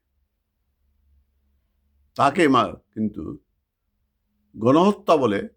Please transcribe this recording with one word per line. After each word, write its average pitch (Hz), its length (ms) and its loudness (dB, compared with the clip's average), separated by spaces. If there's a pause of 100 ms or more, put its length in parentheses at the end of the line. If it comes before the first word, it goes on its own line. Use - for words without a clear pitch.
(2250)
তাকে 143 340 0
মা-, 117 280 0
কিন্তু - 640 -10 (1200)
গণহত্যা 165 580 2
বলে 131 400 -2